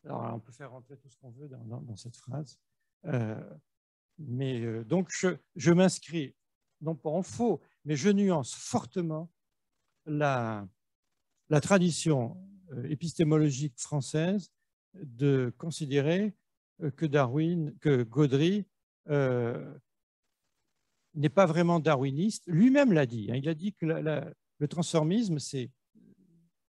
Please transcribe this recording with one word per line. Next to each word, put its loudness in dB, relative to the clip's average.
Alors, -8
on -10
peut -18
faire -18
rentrer -20
tout -20
ce -20
qu'on -20
veut -18
dans, -18
dans, -12
dans -14
cette -18
phrase. -12
Euh, -4
mais, -6
euh, -6
donc, 0
je, 0
je 4
m'inscris, 2
non -4
pas -8
en -2
faux, -2
mais -2
je 2
nuance 2
fortement -6
la, 0
la 6
tradition, 2
euh, -8
épistémologique 0
française -2
de 0
considérer, -2
euh, -4
que -4
Darwin, 0
que 2
Gaudry, 2
euh, 0
n'est 0
pas 6
vraiment 2
darwiniste. 0
Lui-même 6
l'a 6
dit, -6
hein, -2
il -2
a 0
dit -6
que -6
la, -2
la, -4
le 0
transformisme, 0
c'est, -8